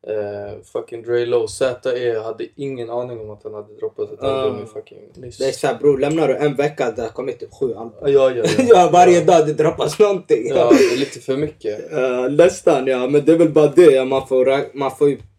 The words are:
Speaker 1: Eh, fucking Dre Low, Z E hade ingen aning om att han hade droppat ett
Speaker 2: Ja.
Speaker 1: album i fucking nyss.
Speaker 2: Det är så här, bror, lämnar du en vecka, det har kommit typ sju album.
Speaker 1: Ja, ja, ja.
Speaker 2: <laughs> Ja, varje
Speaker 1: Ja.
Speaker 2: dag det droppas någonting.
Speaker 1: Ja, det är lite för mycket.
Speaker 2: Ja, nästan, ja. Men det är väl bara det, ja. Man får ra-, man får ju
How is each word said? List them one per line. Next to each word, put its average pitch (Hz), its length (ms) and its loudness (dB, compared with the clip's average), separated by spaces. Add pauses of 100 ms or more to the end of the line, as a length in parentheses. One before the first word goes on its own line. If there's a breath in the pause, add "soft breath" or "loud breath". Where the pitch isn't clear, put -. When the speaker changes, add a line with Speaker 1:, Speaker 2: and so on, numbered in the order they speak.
Speaker 1:
Eh, 104 560 -10
fucking 113 400 -10
Dre 120 240 -2
Low, 120 200 -2
Z 123 520 -4
E 120 200 -4
hade 110 380 -10
ingen 131 340 -10
aning 123 300 -8
om 107 100 -14
att 107 140 -20
han 107 100 -14
hade 104 200 -16
droppat 107 380 -10
ett - 100 -18
Speaker 2:
Ja. 135 60 -4
Speaker 1:
album 131 360 -4
i - 20 -18
fucking 107 320 -18 (160)
nyss. 123 240 -18
Speaker 2:
Det 135 100 -2
är 135 40 -4
så - 140 -6
här, 139 120 -4
bror, 143 200 2
lämnar 151 300 -2
du 131 80 0
en 147 200 -2
vecka, 143 400 -4
det 123 60 -8
har 110 60 -8
kommit - 320 -10
typ - 140 -16
sju 120 200 -6
album. 113 280 -16
Speaker 1:
Ja, 147 60 -2
ja, 135 260 4
ja. 120 100 -4 (140)
Speaker 2:
<laughs> 262 100 2
Ja, - 240 8
varje 180 260 6
Speaker 1:
Ja. 156 60 0
Speaker 2:
dag 160 220 4
det 156 60 -4
droppas - 460 -2
någonting. 180 500 0
Speaker 1:
Ja, - 220 2
det 120 240 4
är - 40 -4
lite 139 220 -6
för 131 160 -6
mycket. 123 540 -8
Speaker 2:
Ja, 127 380 -4
nästan, 151 580 2
ja. 127 220 -2
Men 143 160 0
det 156 80 4
är 165 60 4
väl 160 140 2
bara 151 140 4
det, 160 260 6
ja. 131 120 2
Man 131 240 -4
får 127 180 2
ra-, 135 280 -2
man 135 220 -4
får 147 120 2
ju 135 100 -2 (200)